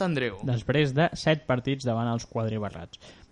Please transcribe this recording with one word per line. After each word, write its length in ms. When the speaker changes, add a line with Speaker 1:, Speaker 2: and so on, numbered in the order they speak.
Speaker 1:
Andreu. 320
Speaker 2:
Després 480
de 140
set 300
partits 400
davant 240
els 160
quadribarrats. 720